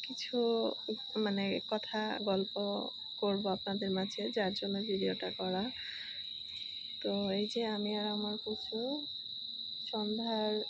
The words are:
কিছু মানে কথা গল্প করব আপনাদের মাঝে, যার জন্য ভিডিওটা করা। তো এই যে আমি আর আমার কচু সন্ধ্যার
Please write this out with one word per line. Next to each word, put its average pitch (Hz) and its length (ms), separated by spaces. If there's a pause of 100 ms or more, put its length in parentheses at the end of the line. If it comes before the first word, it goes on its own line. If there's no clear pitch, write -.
কিছু - 320 (800)
মানে 202 280 (240)
কথা 214 320 (200)
গল্প 196 340 (680)
করব 202 280
আপনাদের 196 440
মাঝে, 190 300 (100)
যার 202 220
জন্য 202 280
ভিডিওটা 190 500
করা। 185 320 (1400)
তো 202 100 (180)
এই 202 180
যে 233 180
আমি 208 320
আর 208 100
আমার 208 300
কচু 220 420 (1080)
সন্ধ্যার 214 680 (160)